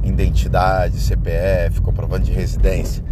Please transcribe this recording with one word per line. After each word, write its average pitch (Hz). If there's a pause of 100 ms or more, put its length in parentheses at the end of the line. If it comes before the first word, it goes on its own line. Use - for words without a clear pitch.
identidade, 92
C -
P 87
F, 85
comprovante 90
de -
residência. -